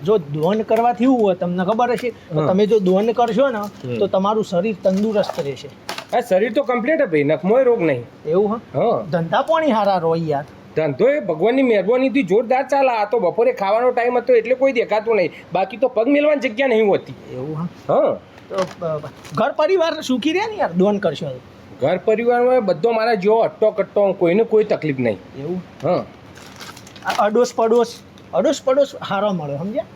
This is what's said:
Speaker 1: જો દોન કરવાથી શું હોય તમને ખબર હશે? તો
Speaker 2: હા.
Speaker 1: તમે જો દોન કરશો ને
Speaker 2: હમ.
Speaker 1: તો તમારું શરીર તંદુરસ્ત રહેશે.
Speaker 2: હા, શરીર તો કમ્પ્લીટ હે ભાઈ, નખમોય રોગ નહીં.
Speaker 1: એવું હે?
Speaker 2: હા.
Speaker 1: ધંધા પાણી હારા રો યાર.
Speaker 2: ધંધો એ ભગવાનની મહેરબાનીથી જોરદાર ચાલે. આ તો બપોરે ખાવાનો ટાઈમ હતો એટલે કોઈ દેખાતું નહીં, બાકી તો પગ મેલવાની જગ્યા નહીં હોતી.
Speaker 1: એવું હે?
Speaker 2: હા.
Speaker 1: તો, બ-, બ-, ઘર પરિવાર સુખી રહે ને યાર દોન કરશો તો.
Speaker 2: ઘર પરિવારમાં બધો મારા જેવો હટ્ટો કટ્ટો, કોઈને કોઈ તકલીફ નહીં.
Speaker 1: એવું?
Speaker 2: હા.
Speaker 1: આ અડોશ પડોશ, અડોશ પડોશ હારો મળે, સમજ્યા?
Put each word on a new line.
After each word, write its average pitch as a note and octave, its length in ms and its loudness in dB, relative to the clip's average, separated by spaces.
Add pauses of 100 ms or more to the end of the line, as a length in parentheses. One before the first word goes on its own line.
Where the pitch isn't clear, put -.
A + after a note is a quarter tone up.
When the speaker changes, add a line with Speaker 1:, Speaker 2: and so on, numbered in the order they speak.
Speaker 1:
જો G#3 140 2
દોન D#3+ 440 -2
કરવાથી A#3 420 0
શું C4 160 4
હોય G3 140 2
તમને F3+ 300 -4
ખબર A#3 280 0
હશે? A#3+ 180 -4
તો D#3+ 300 -6
Speaker 2:
હા. D3+ 60 0
Speaker 1:
તમે F#3+ 200 2
જો A3 120 4
દોન F#3+ 340 2
કરશો A#3+ 380 2
ને A3+ 80 -4
Speaker 2:
હમ. G#3 400 -8
Speaker 1:
તો G#3 80 0
તમારું G3+ 380 0
શરીર F#3+ 380 -2
તંદુરસ્ત G3+ 580 0
રહેશે. C#3 280 -8 (440)
Speaker 2:
હા, A#3+ 80 0
શરીર G#3+ 320 0
તો C#4 100 0
કમ્પ્લીટ B3+ 380 0
હે C4+ 60 2
ભાઈ, D#3 180 0
નખમોય F3+ 400 2
રોગ A#3 160 2
નહીં. C#3 240 0 (220)
Speaker 1:
એવું F#3+ 240 2
હે? A3 280 -6
Speaker 2:
હા. F3+ 320 0
Speaker 1:
ધંધા E3+ 320 0
પાણી D#4+ 280 0
હારા G3+ 280 2
રો E3 160 0
યાર. D3+ 300 -2 (320)
Speaker 2:
ધંધો D#3 320 0
એ D4 120 2
ભગવાનની G#3 420 0
મહેરબાનીથી A#3 600 2
જોરદાર A3+ 400 2
ચાલે. C4+ 260 2
આ A3+ 160 0
તો A3+ 160 -2
બપોરે G3 320 2
ખાવાનો A3 380 0
ટાઈમ A#3+ 260 0
હતો A#3+ 160 0
એટલે A#3+ 220 2
કોઈ C4+ 180 2
દેખાતું A3 440 0
નહીં, F3 140 2 (220)
બાકી F#3+ 240 -2
તો B3 120 0
પગ A3+ 200 0
મેલવાની C#4+ 400 2
જગ્યા B3 200 0
નહીં A3 180 4
હોતી. D#3 280 0 (180)
Speaker 1:
એવું C3+ 240 -8
હે? E3+ 360 -6
Speaker 2:
હા. G3 260 2 (300)
Speaker 1:
તો, F#3+ 80 -8 (240)
બ-, D#3 220 -6
બ-, - 320 -16
ઘર B3 180 0
પરિવાર D#4+ 500 0
સુખી B3+ 300 -2
રહે F#4+ 180 -2
ને G#4+ 60 -10
યાર B3+ 160 -2
દોન G3 260 2
કરશો E3 280 -4
તો. B2+ 140 -10 (460)
Speaker 2:
ઘર F3+ 120 0
પરિવારમાં A#3+ 680 2
બધો F#3 260 0
મારા A3+ 220 0
જેવો G#3+ 300 2
હટ્ટો - 260 0
કટ્ટો, G3+ 420 0
કોઈને F3+ 320 2
કોઈ G#3+ 200 2
તકલીફ D#3 340 -2
નહીં. A2+ 200 0 (220)
Speaker 1:
એવું? F3 220 -8 (200)
Speaker 2:
હા. D3 220 0 (960)
Speaker 1:
આ - 200 -8
અડોશ A3+ 360 2
પડોશ, A3+ 320 2 (480)
અડોશ B3+ 300 0
પડોશ C#4 380 2
હારો G3+ 300 -2
મળે, D3 260 -6
સમજ્યા? G#3+ 260 -6 (120)